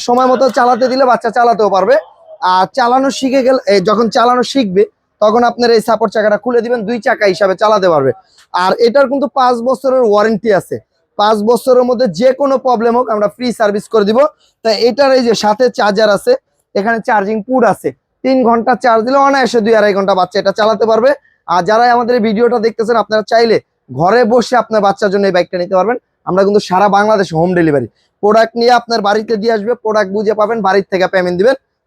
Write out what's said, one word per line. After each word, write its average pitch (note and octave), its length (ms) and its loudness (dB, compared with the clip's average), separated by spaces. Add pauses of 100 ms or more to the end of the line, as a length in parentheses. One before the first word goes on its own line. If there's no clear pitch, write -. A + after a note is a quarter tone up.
সময় B3 220 0
মতো B3+ 160 0 (120)
চালাতে B3 300 2
দিলে C4 180 0
বাচ্চা A#3 260 0
চালাতেও A#3 440 0
পারবে। F#3+ 200 2 (580)
আর F#3 200 2
চালানো C4 380 0
শিখে C4+ 320 -2
গেলে, C4 180 0 (120)
এই G3 80 4
যখন G#3+ 280 0
চালানো B3 340 0
শিখবে G#3 400 -2 (380)
তখন G#3+ 220 2
আপনার A#3+ 280 0
এই A3 100 2
সাপোর্ট A3 320 -2
চাকাটা G#3 240 0
খুলে A#3+ 240 -2
দিবেন, A#3+ 240 -4
দুই A#3 140 -6
চাকা G#3+ 260 -2
হিসাবে F#3+ 300 0
চালাতে G#3 340 0
পারবে। C#3 220 2 (420)
আর F3+ 260 0
এটার A#3+ 300 2
কিন্তু C#4 180 -4 (100)
পাঁচ B3+ 180 2 (120)
বছরের C4 380 0
ওয়ারেন্টি G#3+ 480 0
আছে, - 220 -2 (440)
পাঁচ G#3+ 240 2
বছরের B3 460 2
মধ্যে B3 180 0 (120)
যে B3+ 140 2
কোনো C4+ 260 -2
প্রবলেম A#3 360 0
হোক B3+ 140 0
আমরা G#3 200 -2
ফ্রি B3 220 -6
সার্ভিস G#3 420 -2
করে G#3+ 120 2
দিব। A3 140 0 (460)
তাই A3 100 0 (100)
এটার C4+ 300 2
এই C4 100 2
যে A#3 100 0
সাথে G#3+ 300 0 (100)
চার্জার G#3 420 0
আছে, A#3+ 140 -2 (440)
এখানে A3 300 -2
চার্জিং G#3+ 380 -2
পোর্ট B3+ 280 0
আছে, D#3+ 180 -4 (340)
তিন C4 200 0
ঘন্টা A#3 300 0 (100)
চার্জ A3+ 200 2
দিলে C4+ 240 0
অনায়াসে C4 340 0
দুই A3 140 0
আড়াই G#3 180 2
ঘন্টা G3 220 0
বাচ্চা F#3 240 -2
এটা F#3+ 200 -2
চালাতে A3 260 0
পারবে। A3+ 260 2 (360)
আর F3 160 0
যারাই A3+ 320 2
আমাদের A#3+ 200 -2
এই A3 120 0
ভিডিওটা A#3 320 0
দেখতেছেন, A3 380 -2
আপনারা G#3+ 260 -2 (100)
চাইলে A3+ 240 2 (320)
ঘরে F3 360 2
বসে A#3 320 0
আপনার A3 280 -2
বাচ্চার G3 280 0
জন্য G3+ 140 0
এই F#3 80 0
বাইকটা F3+ 220 -2
নিতে F3+ 200 -4
পারবেন। G3+ 200 0 (280)
আমরা F3 180 0
কিন্তু G3+ 240 2
সারা F#3+ 220 2
বাংলাদেশে G3+ 460 0
হোম F3 220 0
ডেলিভারি, C#3+ 300 0 (360)
প্রোডাক্ট A3 340 2
নিয়ে A#3+ 220 2
আপনার A3+ 220 -4
বাড়িতে G#3+ 360 -2
দিয়ে A3+ 180 -2
আসবে, G#3+ 160 -4 (120)
প্রোডাক্ট G#3+ 280 -2
বুঝে G#3 280 -2
পাবেন, G#3+ 220 -2
বাড়ির F#3+ 280 0
থেকে F#3 240 0
পেমেন্ট F3+ 260 0
দিবেন। B3+ 160 2 (320)